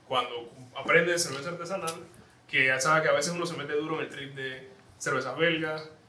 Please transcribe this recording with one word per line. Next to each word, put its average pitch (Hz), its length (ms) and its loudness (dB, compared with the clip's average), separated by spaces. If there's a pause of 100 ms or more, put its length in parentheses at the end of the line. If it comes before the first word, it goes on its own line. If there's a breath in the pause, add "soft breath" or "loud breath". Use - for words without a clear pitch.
cuando 120 420 -2 (260)
aprende 165 420 4
cerveza 143 320 -4
artesanal, 170 440 -4 (540 soft breath)
que 135 180 4
ya 131 140 4
sabes 156 240 4
que 156 40 4
a 143 40 6
veces 156 200 2
uno 170 140 -2
se 165 100 -6
mete 143 180 -6
duro 156 220 -2
en 147 60 -4
el 123 80 -6
trip 139 240 -12
de 131 340 -8 (300)
cervezas 131 400 -2
belgas, 156 500 0 (200)